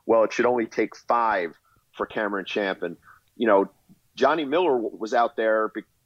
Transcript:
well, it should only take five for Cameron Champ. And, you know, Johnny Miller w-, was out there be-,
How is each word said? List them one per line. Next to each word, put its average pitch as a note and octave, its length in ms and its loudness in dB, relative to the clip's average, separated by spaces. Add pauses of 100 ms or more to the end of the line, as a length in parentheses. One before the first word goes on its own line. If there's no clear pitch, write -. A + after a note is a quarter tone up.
well, A2+ 180 4
it G#2 100 0
should A#2+ 120 0
only A#2+ 200 0
take A2 300 -4
five G#2+ 580 -2 (400)
for G#2 120 -6
Cameron G2+ 400 -4
Champ. G2 360 -4
And, E2+ 160 -8 (400)
you A#2 100 0
know, G2 220 4 (460)
Johnny D3 300 2
Miller D#3 280 2
w-, G#2+ 240 -4
was G#2+ 160 -8
out A#2 220 0
there A2 340 2
be-, A2 140 -10 (220)